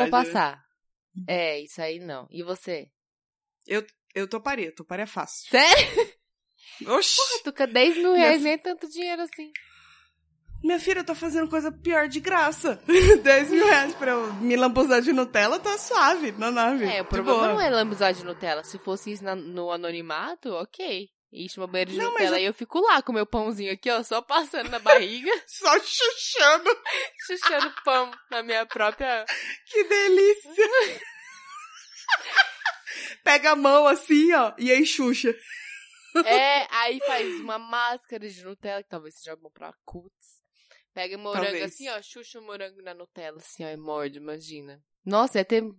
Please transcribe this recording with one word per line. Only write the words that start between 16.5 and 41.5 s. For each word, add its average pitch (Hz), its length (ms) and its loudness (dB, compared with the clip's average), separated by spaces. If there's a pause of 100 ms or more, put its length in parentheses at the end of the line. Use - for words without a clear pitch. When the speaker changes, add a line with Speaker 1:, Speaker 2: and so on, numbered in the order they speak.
Speaker 2:
É, 196 180 -2
o - 20 -4
Speaker 1:
de - 60 -10
Speaker 2:
problema 240 320 0
Speaker 1:
boa. 220 120 2
Speaker 2:
não - 80 -2
é 311 80 2
lambuzar 208 420 0
de 180 140 -8
Nutella. 170 380 -6
Se - 160 -14
fosse 196 320 -8
isso 196 120 -12
na, 190 120 -6
no 175 360 -8
anonimato, 170 840 -8
ok. 202 560 -10 (220)
Ixi, 180 280 -16
uma 185 80 -8
banheira 185 240 -4
de 196 60 -6
Speaker 1:
Não, 453 80 -2
mas - 80 -4 (100)
Speaker 2:
Nutella 185 160 0
Speaker 1:
eu 185 40 -2
Speaker 2:
e - 40 -2
eu... 214 80 -4
fico - 240 -6
lá 370 240 2
com 254 100 -6
meu 208 140 -2
pãozinho 214 440 -6
aqui, 196 200 -8
ó, 233 100 -2
só 226 180 -4
passando 285 520 -4
na - 80 -6
barriga. 262 580 4
<laughs> - 80 -12
Speaker 1:
Só - 340 0
chuchando. 349 880 2 (580)
Speaker 2:
Chuchando 311 440 0 (140)
pão 254 240 0 (220)
na 233 100 -6
minha 226 240 -4
própria 262 600 -4 (420)
Speaker 1:
Que 427 160 2
delícia. 403 840 4
<laughs> 523 380 0 (2250)
Pega 285 280 4
a 302 40 4
mão 285 320 6
assim, 320 460 4
ó, 240 240 2
e 247 140 0
aí 269 140 6
chucha. 247 500 0 (920)
Speaker 2:
É, 262 480 4
aí 240 320 -2
faz 226 360 -2
uma 220 180 -8
máscara 233 680 -6
de 180 160 -18
Nutella, 202 380 -10
que - 80 -20
talvez 156 260 -16
seja 160 200 -18
bom 160 160 -20
pra 151 220 -20 (120)
cutis. - 520 -20 (560)
Pega 185 240 -10
morango 202 280 -6
Speaker 1:
Talvez. 196 200 -6